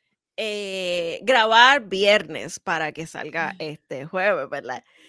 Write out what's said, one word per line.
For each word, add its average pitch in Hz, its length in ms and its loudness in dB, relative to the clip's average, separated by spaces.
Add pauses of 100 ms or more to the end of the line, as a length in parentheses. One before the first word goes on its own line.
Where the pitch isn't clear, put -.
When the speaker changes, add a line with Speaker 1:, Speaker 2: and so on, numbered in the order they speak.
(360)
Speaker 1:
eh, 190 840 -6
grabar 240 600 6
viernes 190 760 0
para 160 340 -4
que 160 140 -12
salga 156 480 -8
Speaker 2:
Mm. 185 80 -12
Speaker 1:
este 151 440 -10
jueves, 185 420 -2
¿verdad? 127 340 -10 (260)